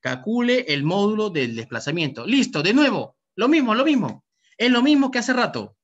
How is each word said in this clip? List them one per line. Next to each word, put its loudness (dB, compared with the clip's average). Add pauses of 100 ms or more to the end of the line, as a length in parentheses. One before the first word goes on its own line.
calcule -2
el 0
módulo 0
del -2
desplazamiento. -6
Listo, 0
de 2
nuevo, 0 (180)
lo 0
mismo, 2
lo 2
mismo. -2 (340)
Es 2
lo 2
mismo 4
que -4
hace -2
rato. -4